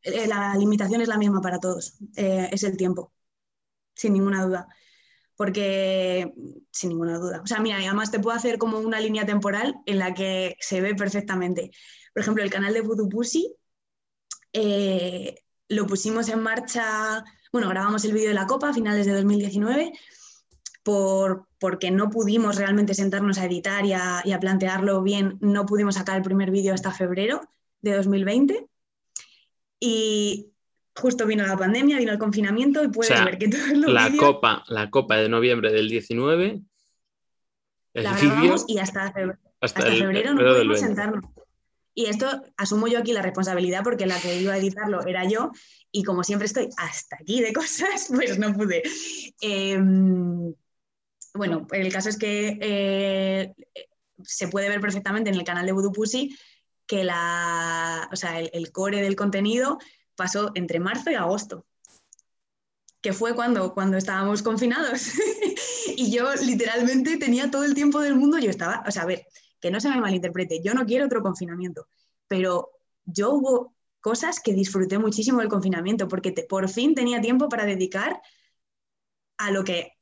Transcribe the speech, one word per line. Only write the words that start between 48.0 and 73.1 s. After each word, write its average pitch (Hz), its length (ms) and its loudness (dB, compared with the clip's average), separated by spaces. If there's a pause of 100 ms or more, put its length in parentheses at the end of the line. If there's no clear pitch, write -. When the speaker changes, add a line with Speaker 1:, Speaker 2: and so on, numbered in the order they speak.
Speaker 1:
<laughs> 254 40 0
pues 240 240 0
no 208 160 0
pude. 185 300 0 (580)
Em, 190 1120 2 (800)
bueno, 180 380 -2
el 190 220 -2
caso 196 160 -2
es 208 80 -4
que, 208 440 -2
eh, 196 920 0 (680)
se - 280 -8
puede 196 180 -2
ver 208 140 -2
perfectamente 202 480 -2
en 190 80 0
el 175 80 -4
canal 175 200 -2
de 190 60 0
Voodoo 196 220 0
Pussy 240 420 -2 (500)
que 190 180 -2
la, 170 1080 -2
o 190 40 -10
sea, 165 240 -6
el, 165 120 -6
el 165 200 -8
core 202 300 -2
del 196 140 0
contenido 208 600 0 (380)
pasó 202 400 -4
entre 170 240 -2
marzo 240 320 -2
y 269 40 0
agosto, 185 500 -4 (1300)
que 196 140 -4
fue 226 220 -2
cuando, 226 380 0
cuando 190 240 0
estábamos 196 440 -2
confinados. 240 720 -2
<laughs> 339 60 0 (720)
Y 240 160 0
yo 247 240 0
literalmente 247 840 2
tenía 277 340 0
todo 277 120 0
el 285 100 2
tiempo 294 260 2
del 285 160 2
mundo, 285 220 6
yo 240 120 2
estaba, 185 380 -4
o 202 40 -4
sea, 185 120 -4
a - 20 -2
ver, 175 200 -4 (340)
que 175 120 -4
no 208 100 -2
se 285 80 0
me 262 100 0
malinterprete, 180 640 -2
yo 208 100 0
no 254 120 0
quiero 262 200 2
otro 240 160 0
confinamiento, 175 640 -6 (400)
pero 185 440 0 (320)
yo 202 280 0